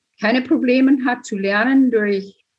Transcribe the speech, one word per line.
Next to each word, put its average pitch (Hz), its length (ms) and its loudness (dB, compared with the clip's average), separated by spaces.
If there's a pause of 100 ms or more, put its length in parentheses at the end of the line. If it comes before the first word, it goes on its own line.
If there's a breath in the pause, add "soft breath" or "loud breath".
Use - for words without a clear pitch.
(200)
keine 233 220 0
Probleme 254 640 0
hat 247 200 -4
zu 208 120 -8
lernen 226 540 2
durch 202 540 -4 (140)